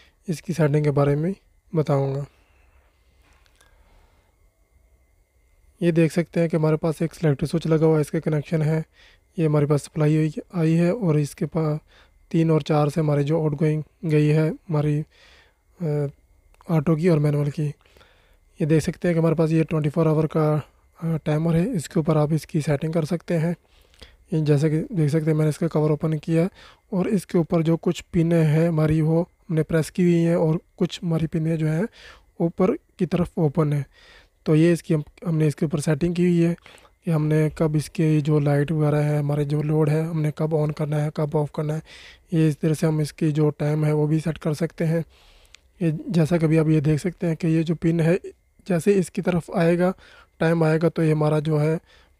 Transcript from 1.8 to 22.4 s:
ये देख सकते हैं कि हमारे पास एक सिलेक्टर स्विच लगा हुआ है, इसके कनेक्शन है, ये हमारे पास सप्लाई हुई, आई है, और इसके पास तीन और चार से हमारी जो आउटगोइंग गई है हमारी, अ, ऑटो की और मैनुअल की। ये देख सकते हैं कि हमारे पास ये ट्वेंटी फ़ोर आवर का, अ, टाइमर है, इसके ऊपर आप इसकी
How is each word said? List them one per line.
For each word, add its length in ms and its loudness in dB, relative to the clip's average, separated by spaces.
ये 100 2
देख 200 4
सकते 280 -2
हैं 100 0
कि 80 -2
हमारे 180 2
पास 260 -4
एक 120 -4
सिलेक्टर 320 0
स्विच 220 -4
लगा 180 2
हुआ 100 4
है, 60 2
इसके 180 -4
कनेक्शन 420 -2
है, 240 0
ये 60 2
हमारे 200 2
पास 180 0
सप्लाई 320 0
हुई, 180 0
आई 180 2
है, 200 2
और 260 0
इसके 260 -4
पास 340 -4
तीन 200 2
और 100 2
चार 280 0
से 120 -2
हमारी 220 0
जो 180 0
आउटगोइंग 420 -2
गई 220 2
है 220 2
हमारी, 560 -2
अ, 260 -2
ऑटो 240 2
की 140 0
और 100 4
मैनुअल 300 0
की। 180 -4
ये 40 2
देख 180 2
सकते 240 -4
हैं 80 2
कि 40 2
हमारे 160 2
पास 140 2
ये 140 2
ट्वेंटी 260 -2
फ़ोर 180 0
आवर 200 2
का, 360 0
अ, 140 -2
टाइमर 380 0
है, 140 2
इसके 300 -4
ऊपर 180 0
आप 160 2
इसकी 280 -4